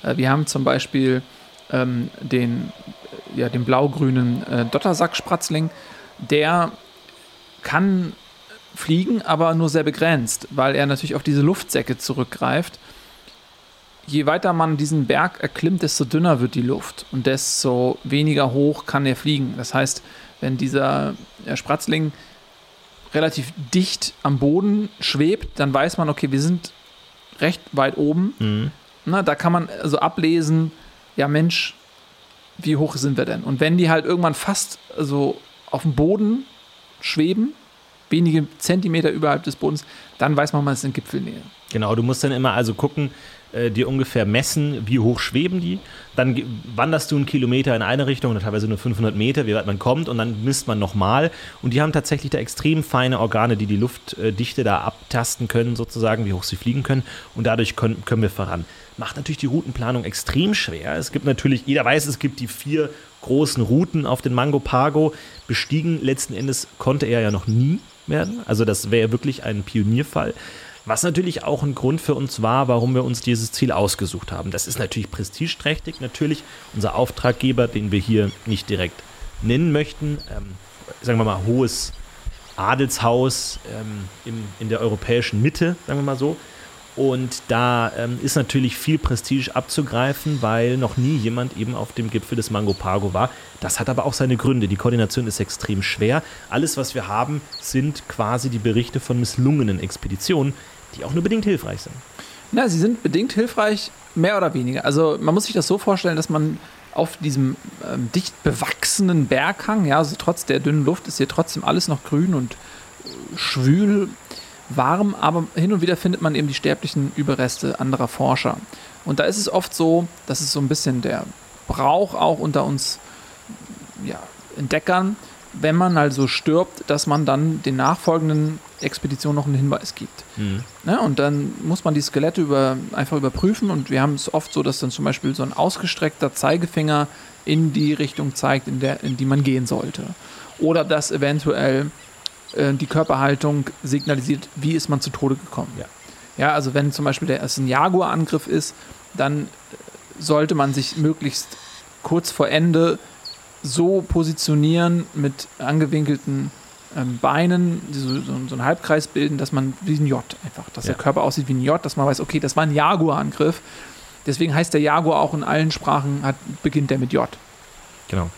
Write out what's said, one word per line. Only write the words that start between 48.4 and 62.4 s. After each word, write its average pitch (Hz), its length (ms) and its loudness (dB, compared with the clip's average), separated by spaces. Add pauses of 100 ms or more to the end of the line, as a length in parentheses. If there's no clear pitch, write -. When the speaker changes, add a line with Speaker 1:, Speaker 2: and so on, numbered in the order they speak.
Speaker 2:
teilweise 107 260 -2
nur 110 120 -2
fünfhundert 110 360 0
Meter, 127 300 0
wie 104 80 0
weit 104 140 0
man 101 100 -2
kommt, 143 320 0
und 120 80 -2
dann 110 260 -2
misst 135 240 -2
man 110 120 0
nochmal. 101 500 2 (320)
Und 131 140 -2
die 147 60 2
haben 156 120 2
tatsächlich 143 380 -2
da - 80 0
extrem 151 440 0
feine 127 360 0
Organe, 113 360 2
die 101 120 -2
die 101 100 0
Luftdichte 110 840 -2
da 101 180 2
abtasten - 640 -4
können, 117 280 0
sozusagen, 113 500 0
wie 98 80 0
hoch 87 100 -4
sie - 120 -4
fliegen 123 260 0
können. 131 220 0 (320)
Und 113 100 -2
dadurch 113 300 2
können, 113 300 -2
können 113 180 2
wir 101 80 2
voran. 90 340 -6 (320)
Macht - 200 -8
natürlich 143 200 -4
die - 80 -4
Routenplanung 123 580 -2
extrem 175 520 0
schwer. 78 420 -4
Es 151 140 -6
gibt 139 140 -4
natürlich, 135 420 2
jeder 139 180 2
weiß, 143 220 2
es 135 100 -4
gibt 135 220 -4
die 120 80 -6